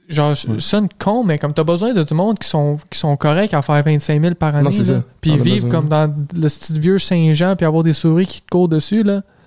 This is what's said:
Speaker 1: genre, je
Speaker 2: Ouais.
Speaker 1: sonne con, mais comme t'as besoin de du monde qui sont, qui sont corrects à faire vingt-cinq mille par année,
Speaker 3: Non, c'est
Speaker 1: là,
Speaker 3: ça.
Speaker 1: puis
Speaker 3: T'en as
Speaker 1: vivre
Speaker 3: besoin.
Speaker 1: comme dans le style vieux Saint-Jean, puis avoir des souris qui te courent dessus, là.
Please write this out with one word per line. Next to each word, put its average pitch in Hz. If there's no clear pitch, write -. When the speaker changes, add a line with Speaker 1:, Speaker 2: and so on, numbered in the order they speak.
Speaker 1:
genre, 147
je -
Speaker 2:
Ouais. 110
Speaker 1:
sonne 202
con, 226
mais 160
comme 147
t'as 160
besoin 175
de 196
du 151
monde 196
qui -
sont, 147
qui -
sont 147
corrects 175
à 147
faire 147
vingt-cinq 151
mille 170
par 151
année, 143
Speaker 3:
Non, 147
c'est 202
Speaker 1:
là, 127
Speaker 3:
ça. 120
Speaker 1:
puis 160
Speaker 3:
T'en 147
as 143
Speaker 1:
vivre 143
Speaker 3:
besoin. 120
Speaker 1:
comme 151
dans 151
le 160
style 156
vieux 185
Saint-Jean, 170
puis 175
avoir 160
des 160
souris 165
qui -
te -
courent 180
dessus, 160
là. 202